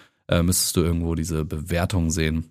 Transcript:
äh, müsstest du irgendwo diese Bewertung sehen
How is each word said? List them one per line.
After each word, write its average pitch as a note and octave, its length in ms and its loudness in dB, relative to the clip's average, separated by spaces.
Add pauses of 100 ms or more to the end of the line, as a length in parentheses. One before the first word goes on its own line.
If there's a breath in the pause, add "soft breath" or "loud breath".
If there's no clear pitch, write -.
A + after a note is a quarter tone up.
(260 soft breath)
äh, E2+ 160 2
müsstest - 340 0
du F#2 40 4
irgendwo E2+ 340 0
diese D#2+ 300 -2
Bewertung E2 680 -2
sehen D#2+ 400 0